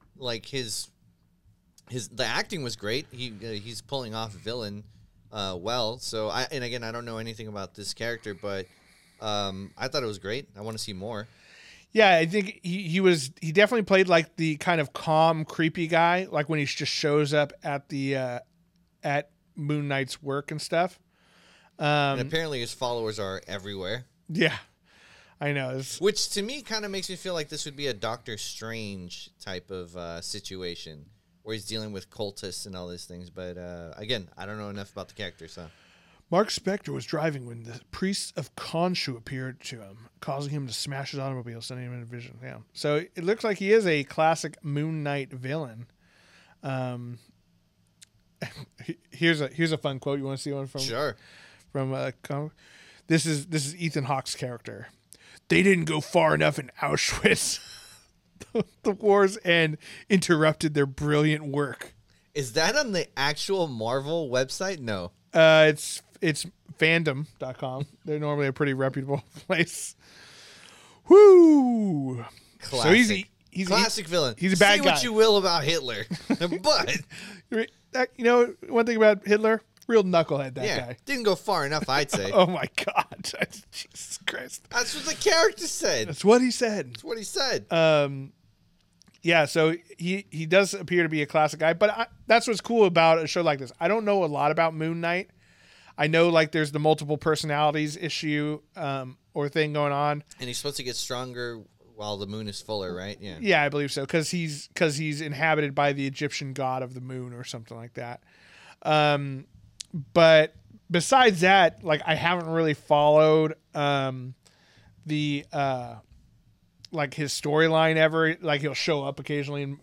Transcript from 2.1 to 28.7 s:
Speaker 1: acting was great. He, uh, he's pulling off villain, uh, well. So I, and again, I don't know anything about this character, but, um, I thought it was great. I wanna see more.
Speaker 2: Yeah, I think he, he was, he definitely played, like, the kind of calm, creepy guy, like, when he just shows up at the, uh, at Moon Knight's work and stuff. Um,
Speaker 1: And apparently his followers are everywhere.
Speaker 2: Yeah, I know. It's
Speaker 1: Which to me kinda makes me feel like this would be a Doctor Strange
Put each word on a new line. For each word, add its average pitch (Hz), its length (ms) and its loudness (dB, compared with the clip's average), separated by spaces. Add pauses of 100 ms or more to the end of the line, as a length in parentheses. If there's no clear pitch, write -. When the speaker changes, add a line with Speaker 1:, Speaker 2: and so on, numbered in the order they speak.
Speaker 1:
acting 151 380 -4
was 113 140 -8
great. 117 360 -6
He, 123 220 -12 (100)
uh, 117 40 -10 (120)
he's 110 220 -16
pulling 123 320 -8
off 113 180 -8
villain, 104 520 -10 (460)
uh, 95 300 -8
well. 113 380 -4
So 107 320 -6
I, 123 200 -4
and 135 140 -8
again, 120 180 -8
I 113 100 -10
don't 120 120 -10
know 113 140 -10
anything 113 300 -12
about 101 260 -12
this 98 180 -12
character, 113 400 -8
but, 98 320 -8 (560)
um, 101 560 -6
I 123 120 -8
thought 147 140 -6
it 120 40 -4
was 104 120 -8
great. 110 380 -8
I 101 60 -14
wanna 110 160 -10
see 107 160 -10
more. 104 340 -10 (680)
Speaker 2:
Yeah, 196 200 8
I 165 100 4
think 190 380 -4
he, 180 240 -6
he 170 120 0
was, 165 300 2 (100)
he 160 120 -6
definitely 208 320 4
played, 190 240 4
like, 165 260 4
the 156 220 0
kind 170 240 0
of 143 120 -4
calm, 160 520 2
creepy 160 420 -2
guy, 170 420 2
like, 147 200 -2
when 156 100 -2
he 143 60 0
just 135 260 -6
shows 147 420 0
up 147 200 0 (100)
at 143 260 -6
the, 135 280 -4
uh, 127 220 -6 (640)
at 147 260 -2 (240)
Moon 147 320 -4
Knight's 135 340 -4
work 143 300 -6
and 151 100 -8
stuff. 175 380 -2 (800)
Um, 147 400 0
Speaker 1:
And - 40 -2
apparently 151 360 -4
his 117 160 -6
followers 113 460 -4
are 95 260 -6
everywhere. 98 600 -8 (220)
Speaker 2:
Yeah, 156 280 0 (840)
I 143 120 -4
know. 131 260 -4
It's - 220 -10
Speaker 1:
Which 208 300 0
to 202 120 -6
me 254 200 -10
kinda 214 260 -8
makes 190 200 -8
me 185 60 -10
feel 185 180 -10
like 156 160 -6
this 151 160 -10
would 139 120 -14
be 143 100 -6
a 123 80 -2
Doctor 110 440 -8
Strange 104 920 -12 (100)